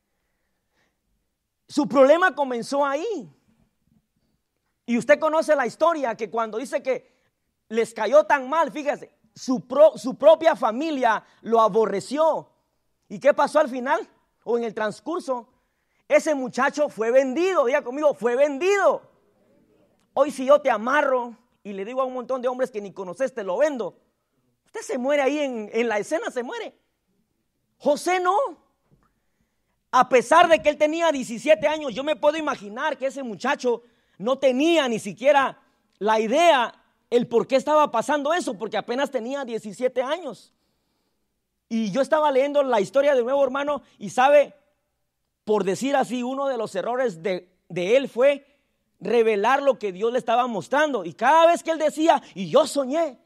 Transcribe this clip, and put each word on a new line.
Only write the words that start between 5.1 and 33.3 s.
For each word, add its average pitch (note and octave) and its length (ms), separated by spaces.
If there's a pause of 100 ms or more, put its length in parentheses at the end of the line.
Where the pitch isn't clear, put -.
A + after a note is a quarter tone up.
conoce D#4 380
la C4 100
historia D4+ 480
que G3+ 160
cuando A3 280
dice C#4 220
que - 320 (580)
les A3 220
cayó A3+ 300
tan C#4+ 260
mal, D4+ 220
fíjese, C4 480 (160)
su B3 320
pro-, C#4 320
su A#3+ 180
propia D#4 380
familia A#3+ 720 (160)
lo A3+ 200
aborreció. A3 920 (560)
¿Y G3+ 100
qué C4+ 160
pasó D4 260
al D4+ 80
final? C4+ 400 (360)
O A#3 140
en A#3 60
el G#3+ 100
transcurso, B3 720 (600)
ese D4+ 260
muchacho C4+ 540
fue A3 220
vendido. C#4 560
Diga C#4 160
conmigo, C#4 320
fue A#3+ 220
vendido. D4 640 (1120)
Hoy C#4+ 160
si C4+ 160
yo C#4+ 140
te C4 100
amarro B3 640 (260)
y G3+ 100
le G3 120
digo B3+ 160
a C4+ 40
un B3+ 100
montón B3+ 280
de B3+ 60
hombres B3+ 220
que G#3+ 100
ni G3 120
conoces, G3 420
"Te G#3 100
lo F#3+ 140
vendo", B3+ 420 (640)
usted - 160
se C4 180
muere C#4+ 240
ahí C#4+ 160
en, A#3+ 340
en A#3 160
la G#3+ 100
escena, D#4 320
se B3 120
muere. G4+ 360 (1000)
José F4 420
no. F4+ 160 (1500)
A B3+ 180
pesar D4+ 400
de D#4 120
que D4+ 80
él D4 100
tenía D#4+ 340
diecisiete C#4 560
años, D4 260
yo B3+ 80
me D4+ 140
puedo D4 200
imaginar C4+ 600
que B3+ 80
ese C4+ 160
muchacho A#3+ 600 (360)